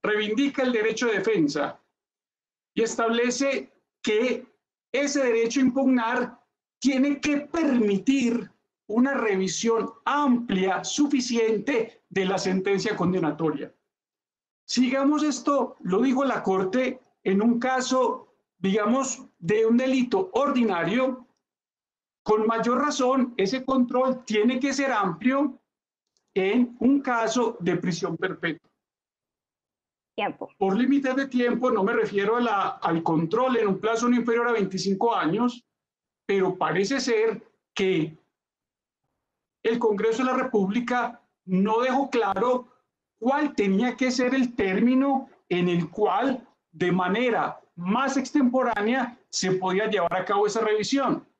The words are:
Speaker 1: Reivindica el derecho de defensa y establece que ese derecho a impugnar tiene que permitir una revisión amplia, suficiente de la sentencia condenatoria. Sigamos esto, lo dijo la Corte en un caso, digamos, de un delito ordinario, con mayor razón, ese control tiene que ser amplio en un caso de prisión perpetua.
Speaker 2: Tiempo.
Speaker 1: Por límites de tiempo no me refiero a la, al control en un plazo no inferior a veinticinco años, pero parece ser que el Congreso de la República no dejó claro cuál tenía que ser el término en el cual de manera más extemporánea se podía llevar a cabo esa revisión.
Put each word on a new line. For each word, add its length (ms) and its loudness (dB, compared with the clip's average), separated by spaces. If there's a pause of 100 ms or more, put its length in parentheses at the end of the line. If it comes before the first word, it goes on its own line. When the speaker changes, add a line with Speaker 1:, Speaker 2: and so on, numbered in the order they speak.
Speaker 1:
Reivindica 600 -2
el 100 0
derecho 340 -2
de 80 0
defensa 640 -2 (920)
y 100 0
establece 880 -2 (300)
que 440 0 (460)
ese 320 0
derecho 360 0
a 40 4
impugnar 760 0 (380)
tiene 420 2
que 180 0
permitir 1120 0 (360)
una 280 2
revisión 760 0 (120)
amplia, 800 0
suficiente 1200 0
de 180 -2
la 120 0
sentencia 560 0
condenatoria. 800 -2 (920)
Sigamos 560 2
esto, 580 0
lo 200 0
dijo 240 2
la 180 -2
Corte 580 -2 (220)
en 200 2
un 160 2
caso, 760 -2 (240)
digamos, 640 0 (160)
de 280 2
un 120 4
delito 560 0
ordinario, 920 0 (960)
con 240 2
mayor 360 0
razón, 540 0
ese 280 -2
control 600 0
tiene 340 2
que 140 0
ser 200 0
amplio 680 0 (760)
en 460 0
un 200 4
caso 600 -2
de 160 0
prisión 400 -4
perpetua. 540 -6 (1400)
Speaker 2:
Tiempo. 340 -8 (100)
Speaker 1:
Por 180 0
límites 400 0
de 100 -2
tiempo 440 0
no 120 0
me 100 0
refiero 440 0
a 40 -2
la, 280 0
al 340 -2
control 560 0
en 100 2
un 100 0
plazo 300 -2
no 80 4
inferior 320 0
a 40 0
veinticinco 600 -2
años, 520 -2 (580)
pero 320 0
parece 440 -2
ser 420 0 (320)
que 420 0 (1500)
el 160 0
Congreso 460 0
de 80 0
la 40 -2
República 840 -2 (240)
no 360 0
dejó 300 0
claro 580 0 (500)
cuál 360 0
tenía 420 0
que 140 0
ser 240 0
el 200 0
término 760 2 (200)
en 200 0
el 220 0
cual 560 0 (260)
de 200 -2
manera 680 0 (140)
más 420 -2
extemporánea 1000 0 (100)
se 240 -2
podía 360 0
llevar 260 0
a 100 -2
cabo 220 0
esa 140 -2
revisión. 680 0 (140)